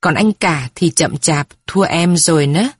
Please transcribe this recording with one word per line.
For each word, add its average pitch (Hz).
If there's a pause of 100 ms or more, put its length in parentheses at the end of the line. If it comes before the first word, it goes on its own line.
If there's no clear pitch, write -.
còn 185
anh 214
cả 151
thì 170
chậm -
chạp, 147 (180)
thua 196
em 175
rồi 160
nớ. 170 (120)